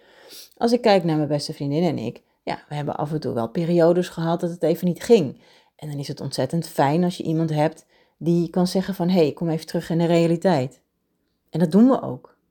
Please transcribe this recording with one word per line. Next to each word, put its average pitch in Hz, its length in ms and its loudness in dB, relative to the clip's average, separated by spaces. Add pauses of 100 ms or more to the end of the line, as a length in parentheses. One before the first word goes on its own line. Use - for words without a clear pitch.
(560)
als 233 160 0
ik 240 80 2
kijk 202 240 4
naar 160 120 0
mijn 151 120 0
beste 147 240 -4
vriendin 147 300 -4
en 151 160 0
ik, 110 240 -10 (200)
ja, - 260 -8
we 147 60 -12
hebben 147 220 -6
af 151 160 -6
en 156 80 -4
toe 120 140 -6
wel 117 140 -4
periodes 175 600 2
gehad 170 320 -4
dat 175 100 -4
het 175 120 -14
even 170 240 0
niet 170 160 -2
ging. 180 380 2 (360)
En 151 140 -12
dan 143 80 -8
is 143 100 -8
het 143 120 -10
ontzettend 143 480 -4
fijn 151 360 2
als 180 120 -2
je - 80 -8
iemand 160 260 -2
hebt 151 360 -2 (320)
die 170 320 0
kan 180 160 0
zeggen 185 280 -2
van, 175 140 -2
"Hey, 170 240 4
kom 170 160 -6
even 160 180 -4
terug - 240 -6
in 165 80 0
de 170 80 2
realiteit." 165 760 0 (680)
En - 80 -6
dat 160 140 2
doen 220 160 8
we 269 140 2
ook. 131 360 -10 (120)